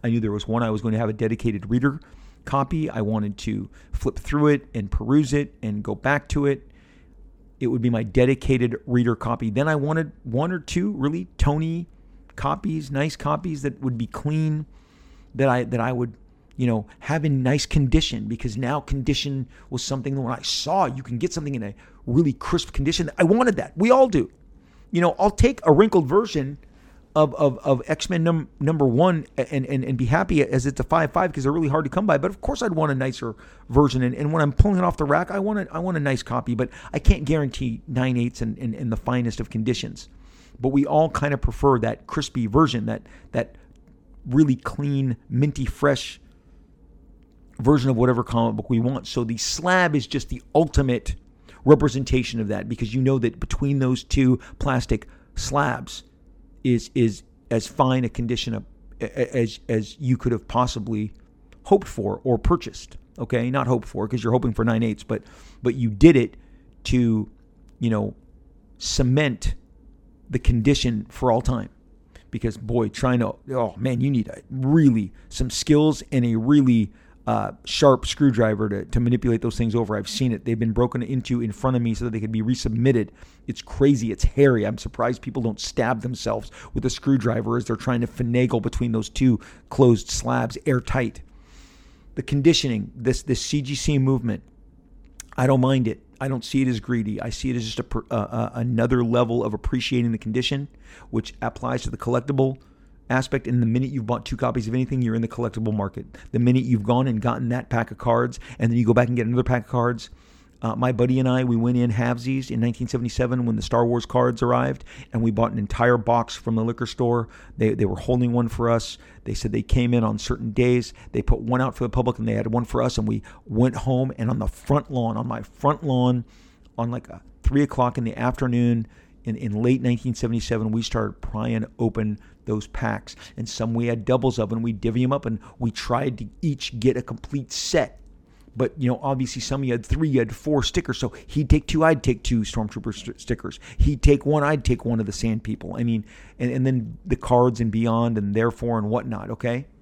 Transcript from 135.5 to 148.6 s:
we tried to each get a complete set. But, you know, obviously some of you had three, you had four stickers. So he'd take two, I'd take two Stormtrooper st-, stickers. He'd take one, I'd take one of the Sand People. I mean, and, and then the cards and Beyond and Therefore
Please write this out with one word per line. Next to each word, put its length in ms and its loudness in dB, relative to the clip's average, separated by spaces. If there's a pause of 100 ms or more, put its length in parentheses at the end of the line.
we 100 -2
tried 480 -4
to 100 -10 (140)
each 380 -4
get 180 2
a 60 -6
complete 480 -10
set. 480 -2 (560)
But, 200 -2
you 140 0
know, 140 -2
obviously 360 -4
some 220 -4
of 40 -4
you 80 0
had 120 -4
three, 240 0
you 80 2
had 180 0
four 280 0
stickers. 340 -4
So 160 -6 (140)
he'd 200 -2
take 200 6
two, 160 2
I'd 180 4
take 220 -2
two 160 2
Stormtrooper 520 -4
st-, 300 -12
stickers. 380 -8 (180)
He'd 240 2
take 240 6
one, 180 2
I'd 220 0
take 180 0
one 160 0
of 60 -2
the 60 -8
Sand 320 -4
People. 340 -8
I 60 -2
mean, 200 0 (360)
and, 100 -2
and 160 0
then 400 -2
the 120 0
cards 440 4
and 80 0
Beyond 480 0
and 160 -2
Therefore 460 0